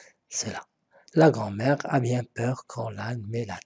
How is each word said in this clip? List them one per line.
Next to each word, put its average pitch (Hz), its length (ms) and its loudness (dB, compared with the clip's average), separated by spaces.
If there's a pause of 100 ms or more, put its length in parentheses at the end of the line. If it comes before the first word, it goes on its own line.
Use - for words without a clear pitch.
(300)
cela. - 360 -8 (480)
La 160 160 8
grand-mère 110 540 0
a 143 160 0
bien 123 240 0
peur 123 420 -4
quand 113 240 -8
l'âne 107 380 -8
met 117 180 -4
la 95 200 -10